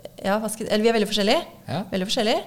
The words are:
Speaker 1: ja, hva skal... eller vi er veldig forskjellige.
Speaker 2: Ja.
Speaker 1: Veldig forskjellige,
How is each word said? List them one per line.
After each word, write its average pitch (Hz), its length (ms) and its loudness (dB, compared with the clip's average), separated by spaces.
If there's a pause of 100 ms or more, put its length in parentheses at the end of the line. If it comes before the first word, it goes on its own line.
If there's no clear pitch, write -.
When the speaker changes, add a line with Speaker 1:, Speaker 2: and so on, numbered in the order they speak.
(220)
Speaker 1:
ja, 196 160 0
hva 220 140 -4
skal... - 180 -8
eller 214 140 2
vi 226 80 6
er 226 80 2
veldig 202 100 0
forskjellige. 208 360 2 (220)
Speaker 2:
Ja. 147 220 -4
Speaker 1:
Veldig 190 200 -2
forskjellige, 254 360 0